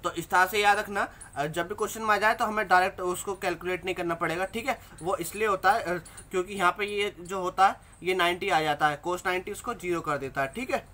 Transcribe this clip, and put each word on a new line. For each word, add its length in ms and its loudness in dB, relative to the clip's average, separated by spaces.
तो 80 -2
इस 180 -8
तरह 160 6
से 140 0
याद 180 6
रखना, 300 -2
अ, 100 -2
जब 220 -4
भी 80 -6
question 260 -4
में 140 4
आ 20 0
जाए 180 4
तो 100 -2
हमें 220 -2
direct 340 4
उसको 340 -4
calculate 500 -4
नहीं 100 -4
करना 200 -2
पड़ेगा, 300 -2
ठीक 220 -6
है। 140 -2
वो 140 0
इसलिए 320 -2
होता 240 4
है, 120 2
अ, 140 -2
क्योंकि 220 -2
यहाँ 240 2
पे 80 -2
ये 340 -2
जो 200 -8
होता 280 4
है 80 2
ये 100 0
नाइंटी 360 0
आ 120 4
जाता 260 2
है, 200 0
cos 180 -4
ninety 260 -2
उसको 220 -8
ज़ीरो 280 -4
कर 160 -2
देता 240 -4
है, 60 0
ठीक 240 -6
है। 220 -4